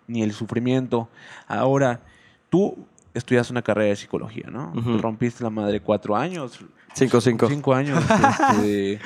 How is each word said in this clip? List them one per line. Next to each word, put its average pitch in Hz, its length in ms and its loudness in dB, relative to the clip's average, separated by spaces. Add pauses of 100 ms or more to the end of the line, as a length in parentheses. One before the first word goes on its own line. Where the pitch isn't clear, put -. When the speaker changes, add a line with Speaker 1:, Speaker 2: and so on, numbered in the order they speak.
Speaker 1:
ni 117 160 -4
el 107 80 0
sufrimiento. 117 800 -2 (380)
Ahora, 123 520 0 (500)
tú 185 280 2 (360)
estudias 123 380 0
una 123 120 -4
carrera 104 260 2
de 101 80 0
psicología, - 540 -10
¿no? 147 240 -10
Speaker 2:
Ujú. 120 220 0
Speaker 1:
Te 104 40 0
rompiste 113 420 -4
la 117 60 -4
madre 104 320 -2
cuatro 104 340 0
años. 143 440 -6 (340)
Speaker 2:
Cinco, 123 260 4
cinco. 117 300 4
Speaker 1:
Cinco 143 240 0
años, 143 260 0
Speaker 2:
<laughs> 269 500 4
Speaker 1:
este, 202 560 0